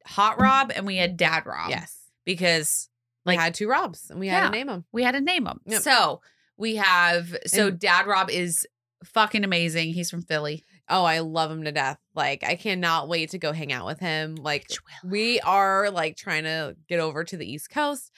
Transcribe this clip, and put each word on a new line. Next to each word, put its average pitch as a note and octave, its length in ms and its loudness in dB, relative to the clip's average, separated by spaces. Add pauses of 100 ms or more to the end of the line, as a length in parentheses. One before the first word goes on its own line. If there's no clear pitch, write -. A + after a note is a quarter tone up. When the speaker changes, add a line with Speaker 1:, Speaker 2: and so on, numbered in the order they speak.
Speaker 1:
Hot G#3 340 2
Rob C4 340 4
and G3 140 -4
we F#3+ 80 -4
had F3+ 220 0
Dad D#3+ 280 2
Rob. E2 240 -6
Speaker 2:
Yes. - 280 -6 (280)
Speaker 1:
Because, E3+ 600 0 (380)
Speaker 2:
We F3+ 80 4
Speaker 1:
like, F3 80 4
Speaker 2:
had E3+ 120 2
two G#3 140 -2
Robs C#4+ 420 -2
and - 120 -10
we F#3+ 80 -4
had F#3 100 2
Speaker 1:
Yeah. F#4+ 60 4
Speaker 2:
to - 60 2
name B3+ 180 -2
'em. F3+ 240 -8
Speaker 1:
We A#3+ 100 0
had B3 80 2
to C#4 100 0
name E4 240 0
'em. - 200 -8
Speaker 2:
Yep. G#3+ 160 -2
Speaker 1:
So G#3+ 400 4 (340)
we A3 220 -4
have, F3 580 4 (100)
so G#3 220 2
Speaker 2:
And F3+ 120 -2
Speaker 1:
Dad F#3+ 280 4
Rob F#3+ 220 2
is F3+ 360 -2 (380)
fucking G#3+ 400 2
amazing. E3+ 500 0
He's E3+ 160 -4
from F3 120 -8
Philly. D3+ 420 -4 (260)
Speaker 2:
Oh, F3+ 140 4
I E3 160 4
love D#3+ 320 0
him D#3+ 140 -6
to D3+ 80 -4
death. C#3+ 260 -2 (160)
Like, C#3 300 -2
I E3+ 100 0
cannot E3+ 540 -2
wait E3 220 -2
to F#3+ 60 -8
go D#3+ 140 -4
hang D3+ 220 -6
out A2+ 120 -6
with D3+ 140 -8
him. D#3 360 -4
Like, D3 340 -4
Speaker 1:
Which - 100 -10 (240)
will F3+ 60 -10
Speaker 2:
we A3 320 0
are, G3 500 4
like, D#3+ 240 -2
trying D#3+ 300 -4
to D#3+ 320 -4 (100)
get E3+ 140 0
over D#3+ 240 -4
to F#3+ 100 -12
the D#3 160 -10
East D3 180 -12
Coast C#4+ 480 -4